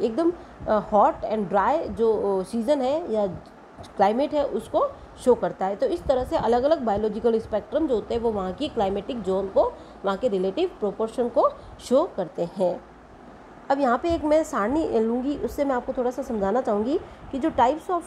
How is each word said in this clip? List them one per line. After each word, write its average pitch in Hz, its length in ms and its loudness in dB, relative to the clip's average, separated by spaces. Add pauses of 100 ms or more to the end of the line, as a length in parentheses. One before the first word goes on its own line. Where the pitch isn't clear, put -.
एकदम, 269 300 2 (360)
अ, 208 260 0
hot 254 200 6 (160)
and 202 220 -2
dry 233 360 2
जो, 202 520 0
अ, - 20 -2
season 233 400 0
है 294 300 -2
या 214 140 0 (720)
climate 233 380 2
है 294 100 2
उसको 320 460 0 (340)
शो 247 100 6
करता 190 320 -2
है। 202 100 -4
तो 269 100 0
इस 339 160 -2
तरह 254 220 2
से 320 120 -2
अलग-अलग 262 460 2
biological 220 560 0
spectrum 220 480 -2
जो 269 80 0
होते 208 200 -2
हैं 233 60 -2
वो 233 100 0
वहाँ 190 220 -2
की 269 160 -4
climatic 202 540 -2
zone 190 240 0
को, 311 260 2 (320)
वहाँ 190 120 0
के - 120 0
relative 196 400 0
proportion 220 600 -4
को 311 220 2 (300)
शो 302 360 2
करते 175 400 -4
हैं। 185 240 0 (880)
अब 277 100 2
यहाँ 254 180 4
पे 339 160 0
एक 294 100 -2
मैं 302 200 4
सारणी 254 560 0
लूँगी, 247 360 0
उससे 247 280 -2
मैं 277 100 2
आपको 247 180 -4
थोड़ा 247 180 -2
सा 262 120 -6
समझाना 220 380 0
चाहूँगी 240 380 0 (340)
कि 277 60 -4
जो 285 120 0
types 269 400 2
of 349 160 0